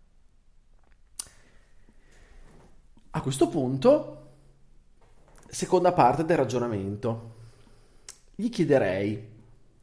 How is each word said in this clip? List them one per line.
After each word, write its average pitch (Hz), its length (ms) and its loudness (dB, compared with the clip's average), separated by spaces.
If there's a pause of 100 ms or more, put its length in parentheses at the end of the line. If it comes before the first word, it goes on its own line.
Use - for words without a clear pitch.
(3000)
A 160 100 -4
questo 135 260 0
punto, 151 800 0 (1200)
seconda 175 440 0
parte 139 320 4
del 160 120 2
ragionamento, 113 960 -4 (1040)
gli 214 120 -4
chiederei: 107 800 0 (540)